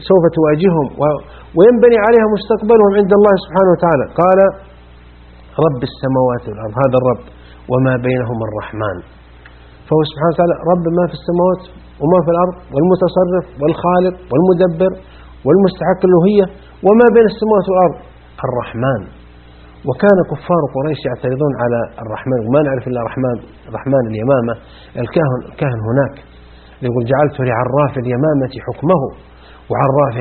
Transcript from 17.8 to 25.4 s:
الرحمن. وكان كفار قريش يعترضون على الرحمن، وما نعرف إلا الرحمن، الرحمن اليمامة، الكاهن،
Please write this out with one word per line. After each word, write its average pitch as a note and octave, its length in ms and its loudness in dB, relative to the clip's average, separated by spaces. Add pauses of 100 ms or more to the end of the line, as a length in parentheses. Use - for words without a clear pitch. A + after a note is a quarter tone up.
الرحمن. A#2+ 560 -4 (840)
وكان G3 300 2 (120)
كفار D#3+ 320 -2 (140)
قريش D3 320 -4
يعترضون C3 440 -2 (100)
على A#2+ 160 0 (240)
الرحمن، A#2 440 -4
وما C3+ 200 2
نعرف C3 240 -4
إلا B2 120 -4
الرحمن، A#2+ 360 -4 (300)
الرحمن B2+ 440 -2
اليمامة، A#2 420 0 (480)
الكاهن، B2+ 380 -2 (100)